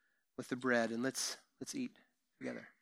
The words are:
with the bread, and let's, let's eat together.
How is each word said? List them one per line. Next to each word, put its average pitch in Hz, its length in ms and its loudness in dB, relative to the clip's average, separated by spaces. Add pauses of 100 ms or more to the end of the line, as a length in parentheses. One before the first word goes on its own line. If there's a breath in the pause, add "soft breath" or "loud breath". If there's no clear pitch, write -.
(360)
with - 120 -6
the 135 60 -2
bread, 120 360 4
and 113 120 -2
let's, - 340 -2 (240)
let's - 140 -8
eat 127 160 -2 (480)
together. - 300 -8 (140)